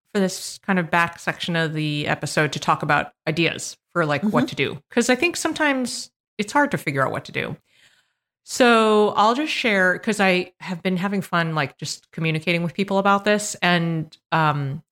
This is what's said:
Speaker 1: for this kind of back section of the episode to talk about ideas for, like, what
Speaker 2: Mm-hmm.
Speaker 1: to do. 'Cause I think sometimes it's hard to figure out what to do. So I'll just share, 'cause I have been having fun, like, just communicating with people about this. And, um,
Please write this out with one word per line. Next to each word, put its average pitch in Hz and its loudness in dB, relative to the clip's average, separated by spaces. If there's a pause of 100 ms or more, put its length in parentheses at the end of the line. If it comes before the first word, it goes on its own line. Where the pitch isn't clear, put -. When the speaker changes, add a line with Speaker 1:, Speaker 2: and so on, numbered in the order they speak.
(120)
Speaker 1:
for 208 0
this - -4
kind 190 0
of 165 -2
back 170 0
section - -4
of 160 0
the 151 -2
episode 147 0
to - -4
talk 156 0
about 147 0 (160)
ideas 160 -2 (160)
for, 175 0
like, 147 0
what 208 0 (120)
Speaker 2:
Mm-hmm. - -4
Speaker 1:
to - -8
do. - -4
'Cause 233 0
I 254 4
think 339 0
sometimes 285 -2 (260)
it's 208 -6
hard 285 2
to 160 0
figure 135 -2
out - -2
what - -6
to - -18
do. 123 -6 (880)
So 220 4
I'll 214 4
just 302 -2
share, 190 2
'cause 208 -4
I 185 2
have 170 -8
been 185 0
having 196 -2
fun, 165 -2
like, 147 -2
just - -12
communicating 160 -2
with 175 -4
people 196 -2
about 196 2
this. 208 0
And, 170 0 (160)
um, 147 0